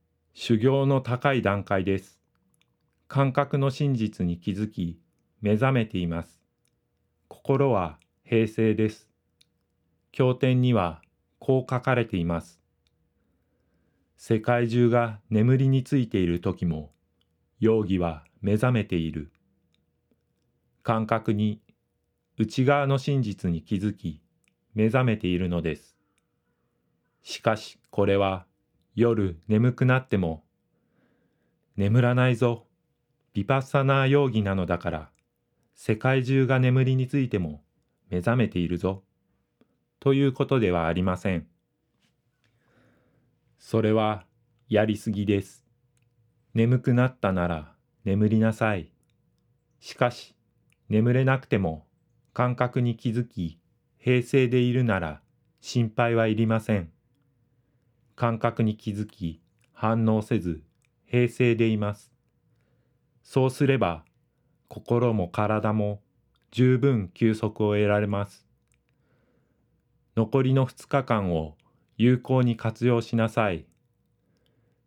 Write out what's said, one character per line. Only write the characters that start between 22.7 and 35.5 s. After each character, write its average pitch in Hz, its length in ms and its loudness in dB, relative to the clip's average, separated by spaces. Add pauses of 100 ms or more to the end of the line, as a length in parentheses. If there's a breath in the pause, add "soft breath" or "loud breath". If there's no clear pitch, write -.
の 139 100 2
真 135 240 -2
実 98 300 -4
に 82 100 -4
気 - 140 -6
づ 101 180 -2
き、 80 280 -10 (520)
目 107 120 0
覚 127 180 0
め 113 140 0
て 92 100 -6
い 90 100 0
る 90 120 -2
の 87 120 -2
で 80 140 -4
す。 - 220 -20 (1300)
し - 160 -14
か 110 180 0
し、 - 220 -18 (100)
こ 101 160 0
れ 98 100 2
は 95 300 -2 (500)
夜 107 520 0
眠 107 240 2
く 127 140 -2
な 127 120 4
っ - 120 -8
て 104 80 0
も、 80 260 -4 (1300)
「眠 104 240 2
ら 123 120 2
な 127 160 2
い 123 60 0
ぞ。 120 320 -2 (640)
ヴ 101 100 -4
ィ 101 40 -4
パ 135 120 2
ッ - 20 0
サ 135 240 0
ナ 135 180 2
ー 135 60 2
ヨ 139 180 4
ー 127 40 -2
ギ 110 100 0
な 98 140 -2
の 92 100 -2
だ 87 120 0
か 87 140 -8
ら、 78 200 -10 (640)